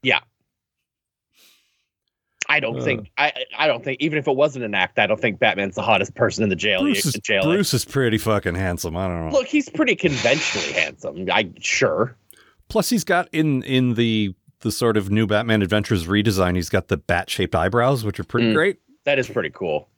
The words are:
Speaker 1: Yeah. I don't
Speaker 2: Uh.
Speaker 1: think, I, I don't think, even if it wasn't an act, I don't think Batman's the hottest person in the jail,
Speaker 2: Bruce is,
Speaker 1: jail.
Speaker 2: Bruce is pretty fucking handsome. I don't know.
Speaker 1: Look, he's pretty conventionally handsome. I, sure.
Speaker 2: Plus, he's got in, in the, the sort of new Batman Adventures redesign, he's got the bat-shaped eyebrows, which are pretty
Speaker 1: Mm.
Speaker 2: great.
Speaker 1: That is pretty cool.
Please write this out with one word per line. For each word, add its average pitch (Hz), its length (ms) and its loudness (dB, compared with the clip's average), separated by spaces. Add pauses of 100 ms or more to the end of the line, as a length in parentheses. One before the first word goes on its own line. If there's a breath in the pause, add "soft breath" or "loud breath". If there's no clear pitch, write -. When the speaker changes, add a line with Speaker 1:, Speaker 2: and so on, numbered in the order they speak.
Speaker 1:
Yeah. - 180 0 (2250 soft breath)
I 151 120 2
don't 117 200 -4
Speaker 2:
Uh. 123 40 -6
Speaker 1:
think, 113 320 -4
I, 143 160 0 (240)
I 131 100 0
don't 120 160 0
think, 135 200 -6
even 151 160 -2
if 135 100 -2
it 135 80 2
wasn't 135 300 0
an 101 80 -4
act, 92 240 0
I 104 80 4
don't 104 140 0
think 107 180 -2
Batman's 98 380 0
the 101 60 -6
hottest 101 320 2
person 110 280 0
in 101 80 0
the 92 60 0
jail, 95 240 0
Speaker 2:
Bruce 95 260 0
is, 127 80 -2
Speaker 1:
jail. 104 300 0
Speaker 2:
Bruce 180 280 2
is 123 140 0
pretty 120 320 0
fucking 101 360 0
handsome. 90 440 -4
I 95 100 -2
don't 85 220 -4
know. - 20 -4
Speaker 1:
Look, - 140 0
he's - 240 -2
pretty 247 260 0
conventionally 117 760 -2
handsome. 78 600 -4
I, 101 160 0 (120)
sure. 107 540 0 (540 soft breath)
Speaker 2:
Plus, 208 220 -2
he's 220 140 2
got 180 280 0
in, 151 300 2
in 127 320 2
the, 110 400 2 (260)
the 110 100 -2
sort 110 280 2
of 98 120 -2
new 107 160 4
Batman 107 360 2
Adventures 95 440 0
redesign, 95 500 2
he's 87 120 -2
got 92 200 -2
the 90 100 0
bat-shaped 90 560 -2
eyebrows, 117 500 2
which 101 160 -6
are 85 40 -6
pretty 117 240 0
Speaker 1:
Mm. 110 60 2
Speaker 2:
great. 180 220 2 (280)
Speaker 1:
That 139 140 2
is 123 100 -2
pretty 90 220 -4
cool. 78 480 -4